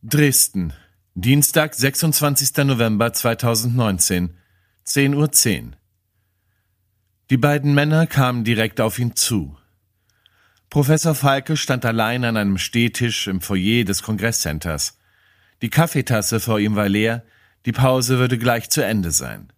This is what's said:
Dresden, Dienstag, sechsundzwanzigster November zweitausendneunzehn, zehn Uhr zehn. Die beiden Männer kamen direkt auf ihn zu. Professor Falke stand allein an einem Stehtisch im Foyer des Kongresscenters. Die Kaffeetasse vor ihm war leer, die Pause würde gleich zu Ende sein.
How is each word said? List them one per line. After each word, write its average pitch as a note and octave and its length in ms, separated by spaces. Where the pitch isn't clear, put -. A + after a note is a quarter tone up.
Dresden, A2+ 680
Dienstag, C#3+ 640
sechsundzwanzigster C#3+ 880
November A#2 480
zweitausendneunzehn, A2+ 1300
zehn C#3 280
Uhr D3 200
zehn. B1+ 420
Die C3 60
beiden C#3+ 380
Männer D#3 340
kamen B2 380
direkt A2 340
auf A2 180
ihn A#2+ 200
zu. D2+ 400
Professor D3+ 460
Falke C#3 420
stand B2+ 260
allein A#2 400
an A2+ 140
einem G2 200
Stehtisch A#2 680
im F#2 140
Foyer G#2 420
des G2 180
Kongresscenters. F2+ 960
Die A#2 80
Kaffeetasse A#2+ 680
vor G#2+ 220
ihm G#2+ 160
war G#2 100
leer, A2+ 380
die A#2+ 80
Pause B2+ 460
würde B2+ 180
gleich A#2 320
zu D3+ 120
Ende G2 300
sein. A#1 460